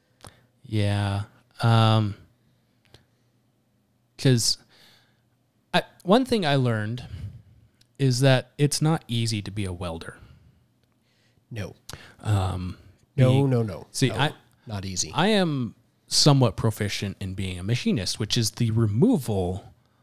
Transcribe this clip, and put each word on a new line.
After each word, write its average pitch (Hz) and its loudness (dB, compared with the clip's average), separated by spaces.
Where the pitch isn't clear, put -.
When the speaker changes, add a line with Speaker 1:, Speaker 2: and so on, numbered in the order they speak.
Speaker 1:
Yeah. 101 -2
Um, 110 4
'cause 127 2
I, 175 2
one 240 4
thing 220 -2
I 143 2
learned 117 -2
is 127 2
that 131 4
it's 143 0
not 156 0
easy 113 -2
to 98 -12
be 101 -6
a 90 -6
welder. 85 -10
Speaker 2:
No. 107 -10
Speaker 1:
Um, 95 -2
Speaker 2:
No, 127 4
Speaker 1:
being 135 4
Speaker 2:
no, 120 2
no. 87 -8
Speaker 1:
See, 135 -2
Speaker 2:
No, 107 -6
Speaker 1:
I 139 0
Speaker 2:
not 98 -8
easy. 90 -6
Speaker 1:
I 170 2
am 160 0
somewhat 135 4
proficient 104 -4
in 95 -6
being 92 -6
a 90 -10
machinist, 120 -2
which 107 -2
is 110 0
the 113 -2
removal 110 0